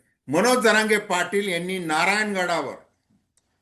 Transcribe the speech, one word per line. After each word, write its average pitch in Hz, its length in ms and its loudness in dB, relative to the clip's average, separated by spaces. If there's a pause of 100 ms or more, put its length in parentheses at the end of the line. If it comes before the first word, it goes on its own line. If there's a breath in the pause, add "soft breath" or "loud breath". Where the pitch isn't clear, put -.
(280)
मनोज 214 360 2
जरांगे 214 340 4
पाटील 202 500 -2
यांनी 180 320 -4
नारायणगडावर 175 920 -2 (880)